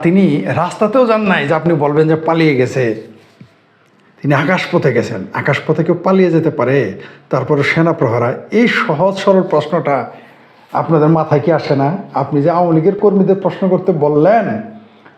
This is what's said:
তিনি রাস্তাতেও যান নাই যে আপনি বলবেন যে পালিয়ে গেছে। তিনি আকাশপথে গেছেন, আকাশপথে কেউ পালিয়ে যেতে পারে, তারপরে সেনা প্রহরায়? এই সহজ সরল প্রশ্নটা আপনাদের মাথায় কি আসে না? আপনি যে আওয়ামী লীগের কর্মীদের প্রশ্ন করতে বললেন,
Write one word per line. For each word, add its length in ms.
তিনি 420
রাস্তাতেও 640
যান 140
নাই 280
যে 60
আপনি 200
বলবেন 340
যে 80
পালিয়ে 400
গেছে। 460
তিনি 120
আকাশপথে 580
গেছেন, 400
আকাশপথে 520
কেউ 200
পালিয়ে 260
যেতে 200
পারে, 500
তারপরে 320
সেনা 300
প্রহরায়? 420
এই 180
সহজ 500
সরল 240
প্রশ্নটা 680
আপনাদের 360
মাথায় 320
কি 120
আসে 240
না? 200
আপনি 280
যে 80
আওয়ামী 300
লীগের 200
কর্মীদের 360
প্রশ্ন 320
করতে 240
বললেন, 680